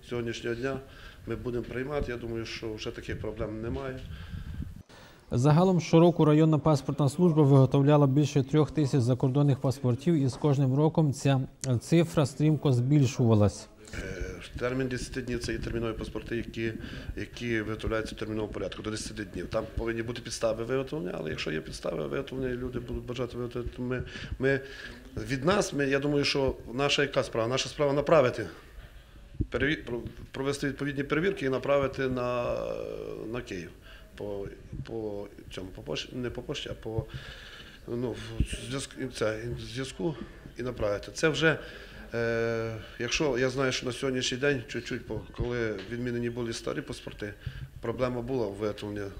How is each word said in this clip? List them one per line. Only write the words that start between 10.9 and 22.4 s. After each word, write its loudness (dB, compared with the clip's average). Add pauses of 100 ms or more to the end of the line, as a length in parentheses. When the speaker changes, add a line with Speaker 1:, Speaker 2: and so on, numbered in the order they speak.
Speaker 2:
ця 4 (400)
цифра 4
стрімко 4
збільшувалась. 6 (260)
Speaker 1:
Е, -6 (340)
термін -2
десяти -6
днів — -4
це -4
є -4
термінові -2
паспорти, -6
які, -4 (440)
які -4
виготовляються -4
в -14
терміновому -4
порядку, -6
до -4
десяти -8
днів. -8
Там -2 (120)
повинні -2
бути -6
підстави -2
виготовлення, -4
але -4
якщо -4
є -2
підстави -6
виготовлення -4